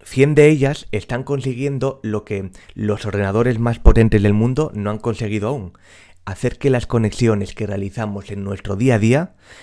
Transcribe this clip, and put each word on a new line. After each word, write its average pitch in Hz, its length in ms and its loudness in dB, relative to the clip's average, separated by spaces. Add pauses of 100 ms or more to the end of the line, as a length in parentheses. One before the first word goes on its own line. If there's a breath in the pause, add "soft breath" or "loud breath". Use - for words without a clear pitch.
cien 143 320 2
de 151 140 8
ellas 143 420 0
están 120 320 -6
consiguiendo 135 800 -4
lo 107 220 -4
que 98 260 -8 (220 loud breath)
los 104 320 -4
ordenadores 104 540 0
más 117 200 -2
potentes 110 420 6
del 101 120 4
mundo 123 400 0
no 104 160 -6
han 107 80 -6
conseguido 107 500 -6
aún: 113 300 -8 (480 soft breath)
hacer 110 320 -6
que - 120 0
las 123 160 2
conexiones 110 720 0
que 107 100 -6
realizamos 101 640 -8
en 98 140 -10
nuestro 98 320 -8
día 120 200 2
a 104 40 2
día 131 360 2 (280 loud breath)